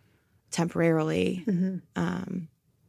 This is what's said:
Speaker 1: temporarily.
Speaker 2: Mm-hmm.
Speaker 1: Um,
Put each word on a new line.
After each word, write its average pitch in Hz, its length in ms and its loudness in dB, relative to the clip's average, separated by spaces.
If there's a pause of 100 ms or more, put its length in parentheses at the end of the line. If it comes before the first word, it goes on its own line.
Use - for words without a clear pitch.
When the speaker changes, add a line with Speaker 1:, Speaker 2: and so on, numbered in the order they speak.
(500)
Speaker 1:
temporarily. 170 960 2
Speaker 2:
Mm-hmm. 185 300 0 (200)
Speaker 1:
Um, 175 520 -4 (400)